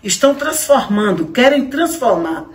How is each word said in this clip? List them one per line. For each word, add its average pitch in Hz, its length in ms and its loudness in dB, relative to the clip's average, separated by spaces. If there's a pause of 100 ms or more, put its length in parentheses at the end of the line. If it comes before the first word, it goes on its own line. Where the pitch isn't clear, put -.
Estão 277 320 2
transformando, 214 920 0
querem 277 420 2
transformar 208 840 -2